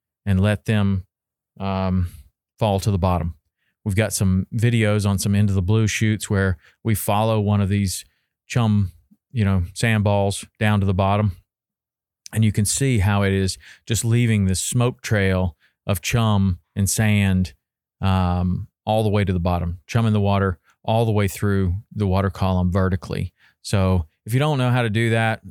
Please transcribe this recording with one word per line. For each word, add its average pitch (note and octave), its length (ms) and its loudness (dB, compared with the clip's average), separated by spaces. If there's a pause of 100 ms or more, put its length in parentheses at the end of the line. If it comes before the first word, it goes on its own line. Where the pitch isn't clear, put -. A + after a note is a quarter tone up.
(240)
and F#2+ 160 2
let G#2 240 0
them, G2 420 0 (540)
um, F#2+ 480 -2 (500)
fall G2+ 220 0
to A2 100 -2
the G2 80 0
bottom. F2 380 -2 (480)
We've G#2 100 -2
got G#2 180 0
some F#2+ 400 0
videos G#2+ 560 2
on G2 120 0
some G2+ 160 0
Into G2+ 160 2
the F#2+ 100 0
Blue A2 240 2
shoots G#2+ 420 -2
where F#2+ 300 0 (240)
we A2 140 0
follow A2 440 0
one G#2 200 0
of G2 80 0
these G2+ 360 -2 (440)
chum, G#2 420 0 (400)
you A2+ 140 -2
know, F#2+ 280 0
sand A2 300 0
balls G2+ 420 0 (140)
down G#2+ 220 2
to G2 60 0
the G2+ 60 2
bottom, G2 440 0 (960)
and A2 120 0
you G#2+ 60 4
can G#2 140 0
see C3 340 0
how G2+ 240 2
it G2 100 0
is F#2+ 240 -2 (300)
just A2 180 -2
leaving A2+ 420 2
this F#2 140 0
smoke B2 400 -2
trail F#2+ 560 0 (300)
of G2+ 160 -2
chum G#2 560 2 (160)
and G2 160 0
sand, G2+ 640 2 (460)
um, F#2 680 0 (180)
all A2 200 0
the A2 40 0
way G2+ 160 0
to F#2 80 -2
the F#2 60 0
bottom, F2 480 -2
chum A#2 200 0
in G#2+ 60 2
the G#2 80 2
water, G2 380 0 (240)
all A2+ 220 0
the A2+ 80 0
way G#2 160 2
through G2 480 -2 (180)
the G#2 140 -2
water F#2+ 220 0
column F2+ 420 -2
vertically. F#2 600 -2 (300)
So F#2 460 0 (160)
if A2 100 -6
you C3 60 2
don't D3 180 0
know B2+ 140 0
how B2 100 2
to A2+ 80 0
do A2+ 200 0
that A2+ 400 0